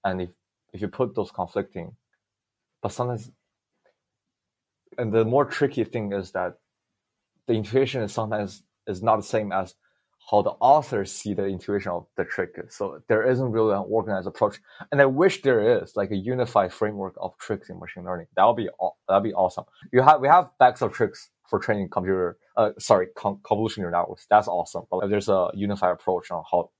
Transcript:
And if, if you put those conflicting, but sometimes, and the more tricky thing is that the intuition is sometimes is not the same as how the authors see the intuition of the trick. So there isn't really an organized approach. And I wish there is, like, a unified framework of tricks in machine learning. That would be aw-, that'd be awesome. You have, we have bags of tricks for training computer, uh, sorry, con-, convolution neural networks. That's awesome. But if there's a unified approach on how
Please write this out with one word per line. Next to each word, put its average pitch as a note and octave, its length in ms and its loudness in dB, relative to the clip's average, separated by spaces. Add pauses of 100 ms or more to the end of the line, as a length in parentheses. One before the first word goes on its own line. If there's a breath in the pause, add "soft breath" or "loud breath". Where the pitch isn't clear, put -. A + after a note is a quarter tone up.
And F#2 200 -4
if, F2 80 -10 (420)
if G2 80 -10
you G#2 80 -4
put B2 260 -4
those G#2 160 -4
conflicting, - 680 -8 (840)
but G#2 100 -6
sometimes, B2 400 -6 (1700)
and A2+ 160 -4
the A2+ 120 4
more C3+ 200 4
tricky C#3 400 -2
thing G#2 280 -6
is F#2+ 200 -6
that F2+ 260 -6 (880)
the A#2 60 2
intuition A#2 500 0
is G#2 100 -8
sometimes G#2+ 500 -6 (240)
is F#2+ 160 -8
not A2 140 4
the G2+ 60 -6
same G#2 280 -2
as F#2 240 -4 (560)
how G#2 100 4
the F2 180 -2
authors B2+ 520 2
see - 220 -6
the G2 120 -2
intuition G2 460 -4
of F2 160 -6 (100)
the F#2 80 -2
trick. - 300 -6 (160)
So D#2 360 -10
there A2 200 2
isn't B2+ 240 0
really A2 220 2
an G2 140 -2
organized G2+ 400 -2
approach. - 320 -2 (320 loud breath)
And C#3+ 100 2
I C#3 60 8
wish C3+ 340 2
there A2+ 400 4
is, - 140 -14
like, G2+ 160 -2
a G2+ 60 -2
unified A2+ 560 0
framework G2+ 440 -6
of F#2 220 -10
tricks - 300 -8
in F2+ 100 -14
machine F2+ 260 -16
learning. F2 300 -8
That F#2+ 100 6
would A2+ 120 6
be A2 120 -4 (100)
aw-, F#2 120 -4 (160)
that'd G2 160 4
be G#2+ 100 -4
awesome. F2+ 320 -2 (280 loud breath)
You B2+ 80 6
have, C#3+ 200 8
we C3+ 60 0
have F3 320 6
bags B2 220 6
of G#2+ 120 -2
tricks - 380 -4 (180)
for G#2 100 0
training G2+ 300 -2
computer, F#2 480 -2 (200)
uh, G#2+ 220 2
sorry, F#2 360 2
con-, G2 280 -4
convolution G#2+ 380 -2
neural F2 180 -2
networks. - 300 -6
That's G#2 180 6
awesome. F2 440 -6
But F#2 140 -2
if G2 40 -4
there's G#2 200 0
a F#2 260 2
unified G2 380 -2
approach - 380 -4
on E2 200 -8
how F2 280 -2